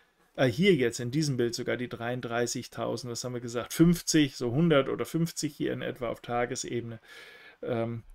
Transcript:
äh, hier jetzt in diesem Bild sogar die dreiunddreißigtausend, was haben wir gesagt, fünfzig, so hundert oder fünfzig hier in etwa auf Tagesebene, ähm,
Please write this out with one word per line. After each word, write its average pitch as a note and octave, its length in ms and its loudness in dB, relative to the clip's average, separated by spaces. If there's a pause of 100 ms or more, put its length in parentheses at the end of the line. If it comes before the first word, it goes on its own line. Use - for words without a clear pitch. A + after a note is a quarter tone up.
(360)
äh, C#3 100 4
hier E3+ 300 4
jetzt B2 220 2
in A#2+ 120 -4
diesem C#3+ 260 0
Bild A#2+ 180 0
sogar A#2+ 220 -2
die B2 140 -6
dreiunddreißigtausend, A#2+ 1200 -4
was A2+ 100 -8
haben B2 120 -8
wir A#2+ 80 -6
gesagt, A#2 320 -6
fünfzig, E3 600 4
so A#2+ 160 -2
hundert C#3+ 360 4
oder A#2 160 -2
fünfzig E3 500 -4
hier C3 200 -2
in B2+ 80 -8
etwa B2 260 -6
auf A2+ 140 -8
Tagesebene, A#2+ 800 -4 (600)
ähm, A#2 440 -4 (100)